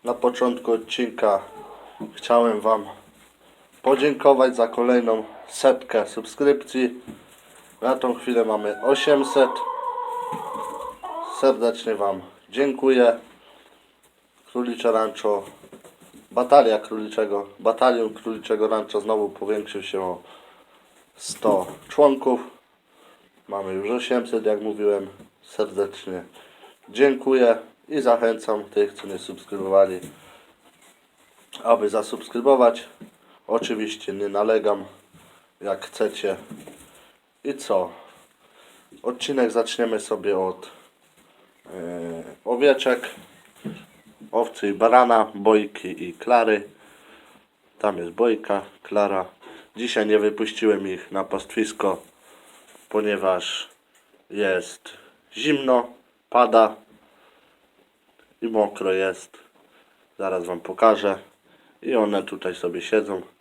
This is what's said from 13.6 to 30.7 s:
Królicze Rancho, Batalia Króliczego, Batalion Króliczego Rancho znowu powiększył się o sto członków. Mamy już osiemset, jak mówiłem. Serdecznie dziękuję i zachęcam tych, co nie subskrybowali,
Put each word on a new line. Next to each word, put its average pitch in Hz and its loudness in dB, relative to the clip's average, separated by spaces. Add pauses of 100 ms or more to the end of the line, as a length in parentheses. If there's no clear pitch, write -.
Królicze 120 -2
Rancho, 107 0 (880)
Batalia 123 6
Króliczego, 107 -4 (120)
Batalion 113 2
Króliczego 110 -4
Rancho 107 -2
znowu 107 0
powiększył 101 -6
się 95 -6
o 90 -6 (960)
sto 98 -2 (220)
członków. 135 4 (1080)
Mamy 98 -8
już 101 -4
osiemset, 120 -2
jak 107 0
mówiłem. 104 -2 (340)
Serdecznie 95 -6 (640)
dziękuję 127 4 (320)
i 151 -2
zachęcam 113 0
tych, 101 0
co - -16
nie 95 -10
subskrybowali, 95 0 (1600)